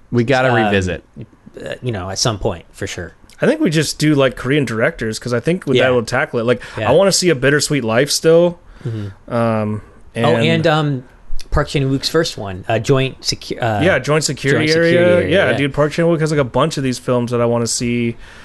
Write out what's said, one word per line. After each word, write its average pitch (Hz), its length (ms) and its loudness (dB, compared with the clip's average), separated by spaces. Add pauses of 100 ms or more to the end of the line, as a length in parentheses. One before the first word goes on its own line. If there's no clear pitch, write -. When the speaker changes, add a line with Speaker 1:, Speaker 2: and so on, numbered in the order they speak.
(100)
Speaker 1:
We 120 140 2
gotta 131 260 2
Speaker 2:
um, 117 60 2
Speaker 1:
revisit. 101 480 0 (600)
Speaker 2:
uh, - 180 -10
you 123 100 -4
know, 95 180 -8
at 98 80 -8
some 110 220 -2
point 92 320 -6
for - 160 -10
sure. 87 240 -12 (280)
Speaker 3:
I 151 60 0
think 311 140 2
we 240 100 2
just 151 300 -2
do, 151 160 2
like, 135 180 2
Korean 139 300 -2
directors, 113 560 -4
'cause 120 120 -8
I 120 60 0
think 170 260 -4
with 131 120 0
Speaker 2:
Yeah. 123 80 2
Speaker 3:
that 131 80 2
we'll 123 100 2
tackle 127 380 -4
it. - 20 -2
Like, 120 180 0 (160)
Speaker 2:
Yeah. 110 140 -2
Speaker 3:
I - 20 4
wanna 185 200 4
see 180 180 0
A 156 60 2
Bittersweet 143 480 0
Life 117 260 2
still. 170 480 2 (260)
Speaker 2:
Mm-hmm. 107 480 -10
Speaker 3:
Um, 110 500 0 (340)
Speaker 2:
Oh, 117 40 -2 (140)
Speaker 3:
and 117 100 2
Speaker 2:
and, 165 220 2
um, 147 380 0 (480)
Park 151 160 2
Chan-wook's 135 400 -2
first 160 280 0
one, 95 320 -10
uh, 113 120 0
Joint 131 400 0
Secu-, - 420 -8
uh, 110 180 0
Speaker 3:
Yeah, 160 200 2
Joint 147 240 0
Security 135 420 0
Speaker 2:
Joint 151 40 2
Security 165 260 4
Speaker 3:
Area. 175 220 4
Speaker 2:
Area, - 120 0
Speaker 3:
Yeah, 160 220 2
Speaker 2:
yeah. 113 40 -2
Speaker 3:
dude, 139 160 0
Park 147 200 0
Chan-wook 170 260 2
has, 156 140 0
like, 147 80 2
a 135 40 2
bunch 135 340 0
of 139 40 -2
these 127 160 -2
films 123 320 -2
that 120 100 0
I 120 60 2
wanna 117 220 0
see. 120 480 -2 (280)